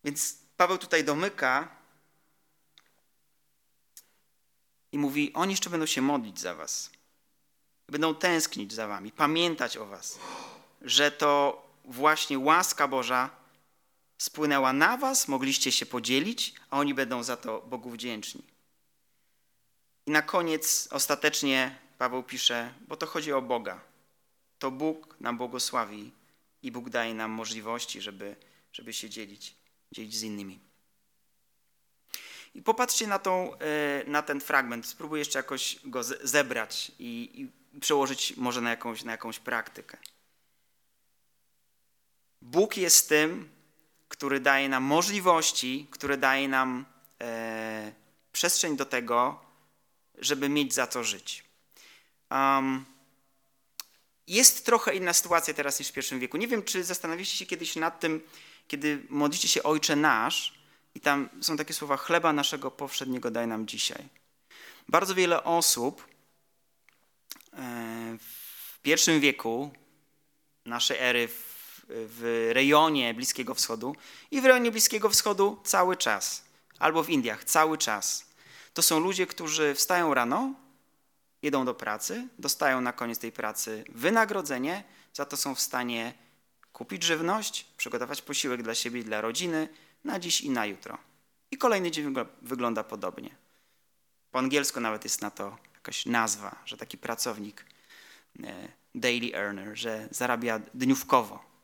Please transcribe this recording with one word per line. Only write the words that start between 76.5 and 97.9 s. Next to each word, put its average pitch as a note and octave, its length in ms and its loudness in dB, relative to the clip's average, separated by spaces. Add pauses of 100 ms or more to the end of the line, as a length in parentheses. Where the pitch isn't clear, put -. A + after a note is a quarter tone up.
albo D#3 240 4
w - 60 -4
Indiach A#2+ 340 0
cały D#3 340 4
czas. - 480 -2 (480)
To E3 80 0
są D#3+ 180 6
ludzie, F#3 280 0
którzy D3+ 480 0
wstają E3+ 380 2
rano, D3 400 2 (880)
idą C#3 240 0
do B2 80 -2
pracy, F#3 540 -6 (120)
dostają C3+ 420 2
na B2 120 -2
koniec A#2 260 -6
tej A2+ 120 -8
pracy A2 580 -6
wynagrodzenie, F3+ 920 0 (300)
za C#3+ 120 -6
to C#3+ 120 -8
są C#3 180 -4
w - 60 -4
stanie A#2+ 520 -4 (600)
kupić F3+ 300 -8
żywność, E3+ 640 -2 (100)
przygotować B2 440 -6
posiłek B2+ 420 -4
dla A2+ 120 -4
siebie A#2+ 240 -4
i A2+ 40 -8
dla G#2+ 180 -4
rodziny D#3 460 -2 (360)
na B3 160 -6
dziś F3 220 0
i - 80 -6
na A#2+ 160 0
jutro. - 320 -10 (540)
I C4+ 60 -10
kolejny F#3+ 340 2
dzień D3+ 140 -4
wygl-, C3 200 -2 (160)
wygląda A#2+ 420 -2
podobnie. G2 520 -10 (960)
Po C3 80 0
angielsku C3+ 400 2
nawet A2 240 -2
jest - 180 -4
na G#2 100 -6
to G2+ 260 -10 (160)
jakaś - 320 -8
nazwa, G#2+ 500 -2 (100)
że - 120 -14
taki - 200 -14
pracownik, G#2+ 680 -8 (800)